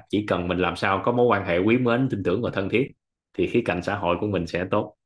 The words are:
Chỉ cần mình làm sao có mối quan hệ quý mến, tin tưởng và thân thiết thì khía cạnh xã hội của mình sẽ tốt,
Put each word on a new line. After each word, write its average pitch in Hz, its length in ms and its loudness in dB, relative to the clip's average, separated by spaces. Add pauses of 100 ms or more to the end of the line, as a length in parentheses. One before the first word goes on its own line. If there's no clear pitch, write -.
Chỉ 104 200 0
cần 90 200 0
mình 90 100 0
làm 87 180 0
sao 98 280 0
có 123 80 2
mối 123 140 4
quan 101 180 2
hệ 87 140 0
quý 110 180 4
mến, 123 340 0
tin 101 120 -4
tưởng 90 200 0
và 98 120 -2
thân 98 140 -2
thiết 120 240 0 (400)
thì - 140 0
khía 123 180 2
cạnh 87 180 -2
xã 98 120 -2
hội 87 260 0
của 107 60 -2
mình 92 200 -2
sẽ 87 240 -4
tốt, 104 360 -2